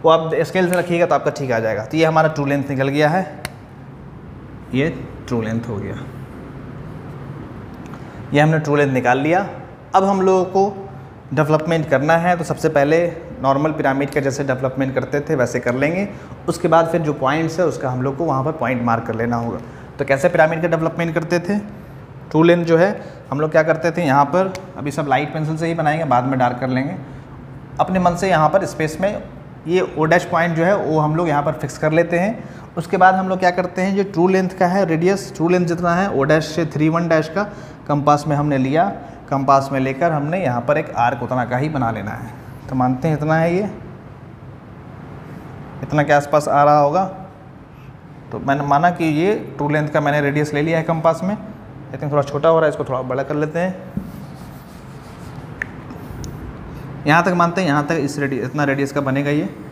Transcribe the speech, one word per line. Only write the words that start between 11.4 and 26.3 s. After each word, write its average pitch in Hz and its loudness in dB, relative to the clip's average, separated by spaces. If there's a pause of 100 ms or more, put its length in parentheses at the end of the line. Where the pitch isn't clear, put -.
करना 147 4
है, 175 4
तो 170 -4
सबसे 156 0
पहले 151 4 (360)
normal 139 2
pyramid 139 0
का 143 0
जैसे 135 -2
development 135 -2
करते 143 -2
थे 156 -2
वैसे 120 0
कर 123 0
लेंगे। 170 0 (420)
उसके - -2
बाद 165 6
फिर 170 0
जो 151 0
points 147 0
है 180 4
उसका 135 -2
हम 123 -4
लोग 135 -2
को 170 -2
वहाँ 131 0
पर 156 0
point 123 -2
mark 117 2
कर 113 -4
लेना 117 -2
होगा। 117 -4 (400)
तो 139 0
कैसे 139 4
pyramid 165 4
का 170 0
development 165 0
करते 165 0
थे, 202 -2 (760)
True 156 4
length 170 6
जो 160 4
है 185 6 (400)
हम 135 -4
लोग 156 0
क्या 160 6
करते 160 2
थे, 175 -2
यहाँ 139 6
पर 185 0 (240)
अभी 135 -6
सब 147 -4
light 139 0
pencil 156 -2
से 165 -2
ही 165 0
बनाएंगे, 160 0
बाद 127 2
में 131 0